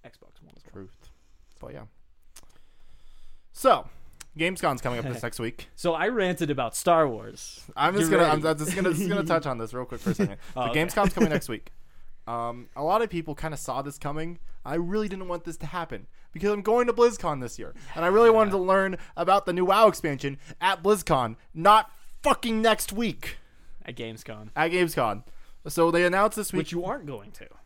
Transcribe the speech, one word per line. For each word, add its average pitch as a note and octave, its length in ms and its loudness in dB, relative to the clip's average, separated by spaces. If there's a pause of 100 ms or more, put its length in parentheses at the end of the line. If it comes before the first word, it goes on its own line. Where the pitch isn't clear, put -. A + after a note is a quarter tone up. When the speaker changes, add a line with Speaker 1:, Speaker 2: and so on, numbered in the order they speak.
Speaker 1:
Xbox - 380 -20
One - 160 -20
as - 80 -20
well. - 80 -20
Speaker 2:
Truth. F#2+ 360 -18 (500)
But - 140 -16
yeah. C#2+ 100 -16 (1700)
So, F#3 340 4 (500)
Gamescom's E3 440 -2
coming A#2+ 180 -4
up A#2 60 -6
this B2 180 -6
Speaker 1:
<laughs> - 0 -
Speaker 2:
next A#2 160 -8
week. - 360 -8
Speaker 1:
So F3 180 -2
I E3 160 0
ranted F3+ 400 0
about B2+ 260 -2
Star D#3+ 320 4
Wars. G#2+ 560 -10 (120)
Speaker 2:
I'm D#3+ 200 2
just F3+ 140 4
Speaker 1:
Get - 100 6
Speaker 2:
gonna, E3+ 140 6
I'm D3+ 80 0
Speaker 1:
ready. D#3 180 2
Speaker 2:
just D#3+ 160 -2
gonna, F#3 180 0
just F#3 160 0
gonna E3+ 140 0
Speaker 1:
<laughs> - 20 -2
Speaker 2:
touch E3 200 2
on C3 120 -4
this A2+ 160 -8
real B2 120 -6
quick - 160 -12
for F#3+ 100 -2
a - 40 0
second. E3+ 220 -2 (180)
Speaker 1:
Oh, B2+ 100 -2
Speaker 2:
So A2+ 60 -2
Speaker 1:
okay. D3 140 0
Speaker 2:
Gamescom's F#3+ 280 2
coming F#3 160 2
Speaker 1:
<laughs> - 20 0
Speaker 2:
next C#3+ 180 -2
week. - 220 -8 (560)
Um, A#2 480 -6
a C#3 80 -6
lot F#3+ 180 2
of A3 80 -2
people D#3+ 260 -6
kinda D#3 220 -8
saw C3 240 -6
this C#3+ 160 -10
coming. D#3 420 -6 (260)
I C#3 100 -4
really G3 320 -2
didn't F#3+ 200 -8
want F3 160 -6
this E3 140 -10
to E3 100 -8
happen D#3+ 400 -8 (260)
because F#3+ 180 0
I'm G3+ 120 -2
going A#3+ 240 4
to A#3+ 60 0
BlizzCon F#3+ 460 4
this A#2+ 200 -10
year, G#2 140 -10 (220)
and D#3+ 80 -2
I F3 40 2
really A3+ 240 8
wanted A3 200 6
Speaker 1:
Yeah. G3 60 0
Speaker 2:
to F#3 60 0
learn F#3+ 340 2 (180)
about F#3+ 300 4
the F3+ 80 -2
new F3+ 120 2
WoW G3+ 220 8
expansion C#3+ 500 0 (220)
at F3+ 240 2
BlizzCon, D#3 520 2 (180)
not G#3 380 6 (320)
fucking A3+ 400 0
next A3 280 2
week. G#3 460 -4 (480)
Speaker 1:
At A#2 100 -12
Gamescom. A2 600 -12
Speaker 2:
At D#3+ 160 2
Gamescom. D3+ 520 0 (440)
So E3 240 4
they E3+ 120 4
announced F#3+ 320 2
this G#3 160 -6
week. F3+ 60 -2
Speaker 1:
Which E3+ 140 -4
you E3+ 120 -4
aren't G#3 220 -6
going A2+ 280 -12
to. - 140 -16 (180)